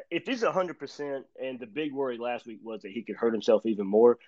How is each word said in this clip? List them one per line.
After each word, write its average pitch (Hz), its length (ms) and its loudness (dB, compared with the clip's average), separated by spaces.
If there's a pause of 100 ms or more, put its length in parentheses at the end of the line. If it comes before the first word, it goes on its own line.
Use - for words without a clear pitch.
if 165 160 -4
he's 240 160 -4
a 175 100 2
hundred 170 280 -4
percent, 139 480 -8 (120)
and 127 200 -8
the 120 80 -12
big 143 260 -6
worry 131 240 -4
last 120 300 -6
week 110 160 -14
was 110 180 -10
that 98 100 -12
he 107 120 -8
could 101 120 -8
hurt 117 160 2
himself 110 360 4
even 104 180 0
more, 113 320 8 (100)